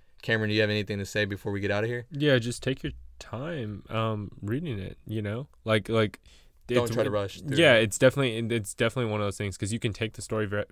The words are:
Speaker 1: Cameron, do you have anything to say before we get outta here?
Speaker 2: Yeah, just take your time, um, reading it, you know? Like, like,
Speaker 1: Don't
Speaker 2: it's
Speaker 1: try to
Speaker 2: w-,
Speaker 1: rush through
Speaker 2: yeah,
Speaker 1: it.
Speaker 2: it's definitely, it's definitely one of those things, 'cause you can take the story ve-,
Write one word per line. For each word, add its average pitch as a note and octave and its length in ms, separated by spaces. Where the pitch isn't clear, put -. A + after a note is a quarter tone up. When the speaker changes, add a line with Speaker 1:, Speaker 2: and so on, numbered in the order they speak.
Speaker 1:
Cameron, A2 280
do G#2 60
you G#2+ 60
have G#2+ 80
anything G#2 300
to G2 60
say G#2+ 200
before G2+ 260
we G2+ 100
get G2 100
outta G#2 160
here? A#2+ 240
Speaker 2:
Yeah, C#3+ 260
just A#2 260
take C3+ 200
your D3+ 80
time, A#2+ 720
um, A2 420
reading A#2+ 380
it, - 260
you G#2+ 160
know? A2 260
Like, A2 260
like, A2 300
Speaker 1:
Don't B2 160
Speaker 2:
it's A2+ 100
Speaker 1:
try A2+ 100
to G#2+ 60
Speaker 2:
w-, G#2 120
Speaker 1:
rush G2 200
through C#3 160
Speaker 2:
yeah, D3+ 180
Speaker 1:
it. A2 80
Speaker 2:
it's G#2 140
definitely, A#2+ 580
it's G#2+ 180
definitely A#2 380
one G#2+ 100
of G2+ 60
those G2 100
things, G2+ 200
'cause G2+ 140
you A2+ 80
can A2 140
take A2 200
the - 80
story G#2+ 260
ve-, G#2 240